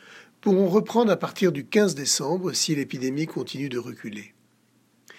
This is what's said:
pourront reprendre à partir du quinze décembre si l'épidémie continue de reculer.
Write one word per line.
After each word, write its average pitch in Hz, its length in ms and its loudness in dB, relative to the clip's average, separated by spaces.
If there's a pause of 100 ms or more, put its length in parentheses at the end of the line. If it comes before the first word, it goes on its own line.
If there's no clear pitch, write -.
(420)
pourront 196 260 4
reprendre 214 440 4
à 175 60 2
partir - 340 0
du 139 140 -6
quinze 202 300 2
décembre 147 580 -2
si 156 220 0
l'épidémie 135 500 -4
continue 135 440 -8
de 123 80 -4
reculer. 113 560 -12 (840)